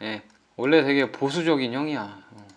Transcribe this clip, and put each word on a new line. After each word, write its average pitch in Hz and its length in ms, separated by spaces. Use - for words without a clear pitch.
예. 107 200
원래 143 260
되게 139 300
보수적인 139 600
형이야. 143 280
어, 101 460